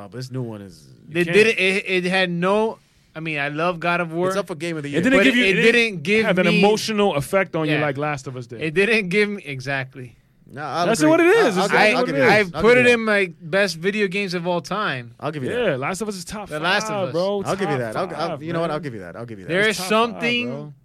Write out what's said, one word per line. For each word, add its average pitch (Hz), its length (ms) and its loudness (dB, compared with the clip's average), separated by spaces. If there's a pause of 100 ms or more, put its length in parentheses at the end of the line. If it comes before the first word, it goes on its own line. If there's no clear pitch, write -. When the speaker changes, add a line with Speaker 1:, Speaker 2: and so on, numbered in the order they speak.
Speaker 1:
but 87 40 -20
this 123 180 -12
new 127 100 -6
one 107 220 -10
is 78 240 -20 (220)
Speaker 2:
You 165 120 -2
Speaker 3:
It 170 40 0
Speaker 2:
can't. 170 100 0
Speaker 3:
didn't. 214 240 6
It, 190 280 2
it 180 220 -2
had 185 220 2
no. 196 480 0 (360)
I 160 40 -12
mean, 160 180 -4
I 143 120 -2
love 165 300 -2
God 175 220 0
of 165 100 -6
War. 175 180 -2
Speaker 1:
It's 190 80 -2
up 196 100 -4
for 185 80 -10
Game 165 220 -6
of 151 40 -8
the 143 80 -8
Speaker 2:
It 143 40 -8
Speaker 1:
Year. 165 100 0
Speaker 2:
didn't 269 160 6
Speaker 3:
But 294 60 6
Speaker 2:
give 247 100 4
you. 247 100 2
Speaker 3:
it 190 140 2
Speaker 2:
It 226 120 6
Speaker 3:
didn't 226 300 2
give 208 240 2
Speaker 2:
have 185 140 2
an 175 80 4
Speaker 3:
me 175 100 4
Speaker 2:
emotional 202 560 2
effect 180 420 -2
on 160 140 0
you 151 60 2
Speaker 3:
Yeah. 127 60 0
Speaker 2:
like 139 180 -2
Last 147 260 -6
of 135 100 -12
Us 120 120 -12
did. 117 160 -14
Speaker 3:
It 156 100 -4
didn't 202 360 2
give 208 200 2
me 202 160 -10
exactly. 131 680 -8 (320)
Speaker 1:
No, 135 140 -16
I'll 156 260 -2
Speaker 2:
That's 226 120 2
Speaker 1:
agree. 302 120 4
Speaker 2:
what 330 80 6
it 339 80 6
is. 392 80 6
Speaker 1:
I'll, 427 120 4
Speaker 2:
It's 185 100 0
Speaker 1:
I'll, 185 80 2
Speaker 2:
exactly 165 120 2
Speaker 3:
I, 214 120 6
Speaker 1:
I'll 202 80 2
Speaker 2:
what - 100 2
Speaker 1:
give - 80 -4
Speaker 2:
it - 20 -2
Speaker 1:
you - 60 4
Speaker 2:
is. - 60 6 (220)
Speaker 1:
that. - 40 -10
Speaker 3:
I - 20 -8
Speaker 1:
I'll 160 60 -4
Speaker 3:
put 220 60 6
Speaker 1:
give 247 80 8
Speaker 3:
it - 40 6
Speaker 1:
you - 60 6
that. 247 60 8
Speaker 3:
in 226 120 0
my 202 340 2
best 175 380 0
video 202 300 0
games 190 260 -4
of 175 140 -4
all 175 140 0
time. 151 580 -6
Speaker 1:
I'll 143 120 -4
give 147 120 -8
you 123 80 -4
Speaker 2:
Yeah, 240 200 -2
Speaker 1:
that. 127 80 -2
Speaker 2:
Last 180 220 -4
of 214 80 -8
Us 202 60 -6
is 175 100 -12
top 196 240 -12
Speaker 3:
The 151 100 -8
Last 196 260 0
of 220 40 -4
Speaker 2:
five, 196 200 -2
Speaker 3:
Us. - 40 -8
Speaker 2:
bro. 196 320 -2
Speaker 1:
I'll 165 100 -2
give 190 140 -2
you 143 80 -2
Speaker 2:
Top - 20 -2
Speaker 1:
that. 113 160 -4
I'll, 180 140 -4
Speaker 2:
five, 151 100 -10 (120)
Speaker 1:
I'll, 143 120 -10
you 165 100 -8
know 165 80 -2
what? 165 60 -2
Speaker 2:
man. 151 80 -4
Speaker 1:
I'll 151 60 -4
give 139 140 -10
you 101 60 -10
that. 85 140 -14
I'll 117 100 -12
give 110 140 -14
you 92 60 -16
that. - 60 -10
Speaker 3:
There 185 100 0
Speaker 2:
It's 220 80 2
Speaker 3:
is 185 80 -2
Speaker 2:
top 185 60 -4
five, 190 60 -4
Speaker 3:
something, 233 600 0
Speaker 2:
bro. 151 240 -10 (120)